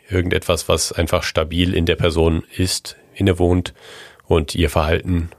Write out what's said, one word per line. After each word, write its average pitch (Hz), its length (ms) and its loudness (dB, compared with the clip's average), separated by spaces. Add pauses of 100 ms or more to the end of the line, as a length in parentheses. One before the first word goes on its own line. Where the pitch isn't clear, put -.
irgendetwas, 90 580 -2
was - 240 0
einfach 87 320 -2
stabil 85 500 0
in 85 120 2
der 82 100 2
Person 82 480 2 (120)
ist, - 420 -4 (180)
innewohnt 90 580 2 (520)
und 80 300 0
ihr 80 140 2
Verhalten 85 680 0